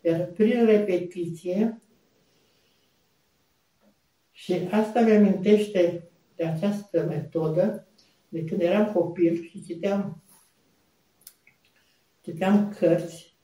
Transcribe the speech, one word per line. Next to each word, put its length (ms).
iar 240
prin 400
repetiție, 1160
și 220
asta 300
mi-amintește 1080
de 100
această 640
metodă, 800
de 160
când 160
eram 320
copil 500
și 200
citeam, 600
citeam 580
cărți 640